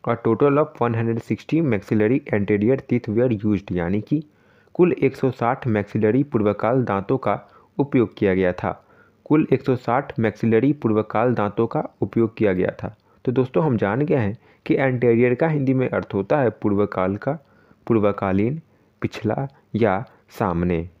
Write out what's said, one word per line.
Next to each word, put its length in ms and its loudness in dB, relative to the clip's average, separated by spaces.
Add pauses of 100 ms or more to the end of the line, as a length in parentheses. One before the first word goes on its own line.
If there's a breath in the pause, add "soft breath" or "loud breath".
A 100 0 (120)
total 360 4
of 180 -4
one 160 0
hundred 320 -2
sixty 320 -2 (100)
maxillary 480 2 (200)
anterior 380 2 (140)
teeth 200 -2
were 200 2 (160)
used, 260 -2
यानी 300 -2
कि 200 -2 (540 soft breath)
कुल 180 4 (100)
एक 120 0
सौ 160 -2
साठ 360 -4
maxillary 640 0
पूर्वकाल 520 0
दांतों 340 -2
का 220 -2 (380 soft breath)
उपयोग 400 0
किया 180 2
गया 180 2
था। 180 -4 (540 soft breath)
कुल 280 2
एक 120 -2
सौ 120 2
साठ 420 -2
maxillary 540 2
पूर्वकाल 600 0
दांतों 340 0
का 160 -4 (180)
उपयोग 360 -2
किया 160 2
गया 300 -2
था। 120 -10 (300 soft breath)
तो 60 0
दोस्तों, 340 0
हम 120 0
जान 280 0
गए 100 0
हैं 220 -2 (280 soft breath)
कि 180 0
anterior 560 2
का 80 2
हिंदी 260 0
में 160 0
अर्थ 240 -4
होता 280 0
है 80 2 (120)
पूर्वकाल 560 0
का, 220 -4 (480 soft breath)
पूर्वकालीन, 720 0 (400 soft breath)
पिछला 460 -4 (280 soft breath)
या 280 0 (360 soft breath)
सामने। 480 0 (120)